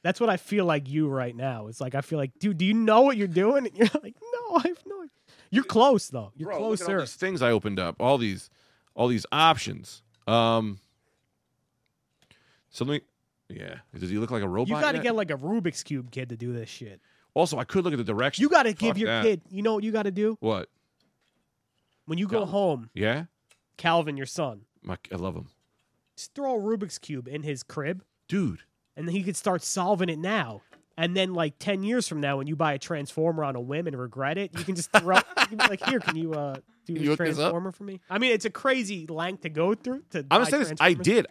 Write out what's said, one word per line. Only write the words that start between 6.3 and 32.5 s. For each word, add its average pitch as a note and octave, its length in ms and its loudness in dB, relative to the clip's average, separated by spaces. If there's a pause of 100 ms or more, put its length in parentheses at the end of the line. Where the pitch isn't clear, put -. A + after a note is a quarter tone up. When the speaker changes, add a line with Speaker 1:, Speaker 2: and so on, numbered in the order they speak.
Speaker 1:
You're D#3 140 -10
Speaker 2:
Bro, G#3 200 -4
look G#3+ 100 0
at F3+ 40 -6
all E3+ 40 -2
Speaker 1:
closer. F#3+ 140 0
Speaker 2:
these B2 140 -8
things F3+ 260 -2
I A#2+ 100 4
opened G2+ 280 0
up. E2+ 200 -2
All C3 180 4
these, G2+ 320 -4 (440)
all A#2+ 140 2
these A#2+ 240 0
options. D3+ 680 2 (260)
Um, A2+ 520 2 (1900)
something. C#3+ 280 -4 (480)
Yeah. F#2+ 280 -14 (220)
Does F2+ 120 -6
he G2+ 80 -2
look A2+ 140 -4
like A2+ 120 -2
a F#2+ 60 -2
robot G#2+ 200 0
Speaker 1:
You - 120 0
gotta D4 160 0
Speaker 2:
yet? - 60 -6
Speaker 1:
get, A#3 120 0
like, G3+ 160 -2
a C#3 60 -4
Rubik's E3+ 460 -4
Cube B2+ 280 -8
kid B2+ 180 -10
to A#2 80 -10
do A#2+ 140 -6
this A#2 180 -8
shit. G#2 300 -18 (360)
Speaker 2:
Also, D#3 240 2
I C3 40 -2
could F#3+ 200 0
look E3+ 100 0
at C3+ 40 -2
the A#2 60 -2
directions. A#2 380 0
Speaker 1:
You D4 80 4
gotta C4 240 4
give G#3 220 0
Speaker 2:
Fuck - 20 -2
Speaker 1:
your A3 100 0
Speaker 2:
that. A3+ 160 2
Speaker 1:
kid, G3+ 260 2
you F#3+ 120 -8
know A3 140 2
what G#3 80 -2
you A3 80 -2
gotta G#3 200 -2
do? G#3 280 0
Speaker 2:
What? G#2+ 300 -2 (1400)
Speaker 1:
When D#3+ 120 -4
you G3 100 -2
go A3 120 2
Speaker 2:
Cal- G3 80 0
Speaker 1:
home, D#3 460 0
Speaker 2:
Yeah? A#2 320 0 (520)
Speaker 1:
Calvin, E3 400 2
your C3+ 80 -6
son, B2 360 -6 (200)
Speaker 2:
My, F#2 160 -8 (140)
I F#2+ 40 -6
love F2 200 -4
him. E2+ 120 -12 (680)
Speaker 1:
just - 160 -16
throw C4+ 220 -2
a G#3+ 40 -2
Rubik's G#3 380 -4
Cube B2+ 300 -10
in D3 160 -8
his C#3+ 200 -6
crib. E3 400 -6 (240)
Speaker 2:
Dude. D#3+ 340 -2 (360)
Speaker 1:
And D#3+ 100 -8
then E3+ 80 -4
he G3 80 -2
could F#3 120 -4
start F3+ 280 0
solving F#3 460 0
it D#3 100 -4
now. E3 420 -4 (360)
And F3 180 0
then, F#3+ 180 2
like, E3 260 -2
ten G3 240 -2
years A3+ 240 0
from D3+ 140 -4
now, C#3 160 0
when C3+ 100 -4
you D#3 80 -4